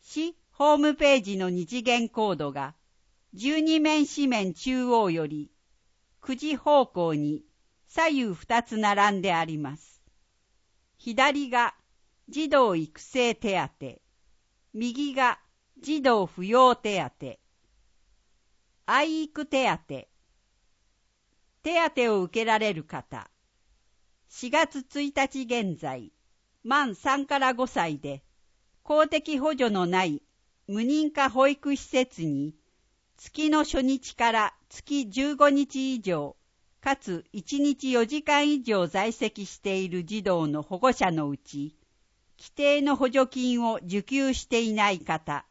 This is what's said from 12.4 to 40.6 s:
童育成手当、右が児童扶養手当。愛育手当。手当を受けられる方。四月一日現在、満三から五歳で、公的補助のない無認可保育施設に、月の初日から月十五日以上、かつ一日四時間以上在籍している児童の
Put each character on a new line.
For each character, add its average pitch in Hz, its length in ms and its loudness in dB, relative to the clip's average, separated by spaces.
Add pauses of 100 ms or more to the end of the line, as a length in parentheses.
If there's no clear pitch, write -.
童 254 280 4
育 160 240 -6
成 240 340 0
手 196 220 -2 (240)
当、 135 200 -16 (720)
右 247 420 -4
が 247 260 0 (400)
児 302 200 -4
童 233 240 4
扶 180 200 -10
養 247 320 6
手 208 220 -4 (220)
当。 131 160 -14 (1500)
愛 311 380 0
育 302 200 -10
手 262 220 0
当。 147 420 -6 (1500)
手 330 280 2
当 240 240 2
を 196 80 2
受 202 180 -2
け 226 60 -2
ら 220 120 4
れ 214 140 0
る 156 120 -8
方。 127 460 -14 (1000)
四 - 200 -12
月 285 300 0
一 285 340 -6
日 262 300 -2
現 226 360 -2
在、 131 340 -10 (500)
満 262 320 0
三 277 320 -2
か 285 120 -2
ら 262 140 2
五 247 140 -2
歳 160 320 -4
で、 139 240 -10 (600)
公 302 260 2
的 311 300 -2
補 294 120 0
助 262 180 0
の 190 160 0
な 185 200 2
い 151 180 -4 (460)
無 202 120 -4
認 294 320 0
可 277 160 2
保 262 200 4
育 285 280 -2
施 - 80 -10
設 254 400 -2
に、 147 300 -4 (640)
月 302 320 -4
の 302 140 4
初 269 180 -2
日 262 340 -2
か 233 160 2
ら 220 220 0 (160)
月 277 400 -6
十 269 260 -2
五 294 140 6
日 269 440 -2
以 233 60 -6
上、 156 360 -4 (440)
か 277 160 0
つ 175 360 -8
一 277 280 -4
日 277 320 0
四 233 140 4
時 294 160 -6
間 294 280 2
以 285 120 0
上 202 240 0
在 196 260 -2
籍 214 320 -6
し - 140 -16
て 190 220 -4
い 185 80 -4
る 175 160 -6
児 202 180 -6
童 175 240 0
の 151 160 -2